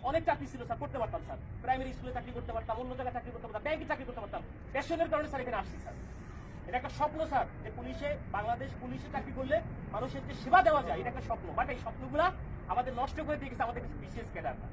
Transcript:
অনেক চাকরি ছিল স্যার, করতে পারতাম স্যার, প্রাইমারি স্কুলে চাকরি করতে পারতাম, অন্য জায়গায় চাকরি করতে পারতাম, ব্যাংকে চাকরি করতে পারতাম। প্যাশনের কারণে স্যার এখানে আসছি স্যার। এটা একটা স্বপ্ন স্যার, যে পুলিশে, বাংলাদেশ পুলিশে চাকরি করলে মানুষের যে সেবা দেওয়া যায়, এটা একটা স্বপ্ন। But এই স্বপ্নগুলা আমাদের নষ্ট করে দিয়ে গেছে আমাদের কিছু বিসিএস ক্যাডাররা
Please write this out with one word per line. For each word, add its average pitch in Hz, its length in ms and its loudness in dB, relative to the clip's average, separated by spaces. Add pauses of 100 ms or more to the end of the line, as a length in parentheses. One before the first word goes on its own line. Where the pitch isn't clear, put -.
অনেক 311 220 2
চাকরি 285 220 2
ছিল 240 180 -8
স্যার, 233 120 -2
করতে 277 220 -2
পারতাম 196 260 0
স্যার, 226 120 -6 (240)
প্রাইমারি 262 320 2
স্কুলে 247 200 -6
চাকরি 247 180 -4
করতে 240 220 -4
পারতাম, 220 240 0
অন্য 254 180 -4
জায়গায় 247 180 -2
চাকরি 226 180 -6
করতে - 160 -8
পারতাম, 214 140 -6
ব্যাংকে 302 240 0
চাকরি 269 200 0
করতে 240 160 -6
পারতাম। 196 200 -4 (300)
প্যাশনের 320 380 2
কারণে 302 180 2
স্যার 277 140 -2
এখানে 240 160 0
আসছি - 240 -4
স্যার। - 120 -8 (760)
এটা 247 100 0
একটা 262 120 0
স্বপ্ন 302 360 2
স্যার, 269 200 4 (180)
যে 220 120 -6
পুলিশে, 277 420 -2 (140)
বাংলাদেশ 233 400 0 (100)
পুলিশে 247 300 -4
চাকরি 269 240 -2
করলে 269 260 4 (300)
মানুষের 262 360 -2
যে - 60 -6
সেবা 359 280 8
দেওয়া 311 220 8
যায়, 175 160 0
এটা 214 100 0
একটা - 120 -4
স্বপ্ন। - 360 -2
But 247 140 2
এই 240 80 -4
স্বপ্নগুলা 269 520 2 (360)
আমাদের 247 260 2
নষ্ট 262 280 0
করে 294 160 0
দিয়ে 277 140 -4
গেছে 247 120 2
আমাদের 240 200 0
কিছু - 140 -6
বিসিএস - 340 -6
ক্যাডাররা - 420 -4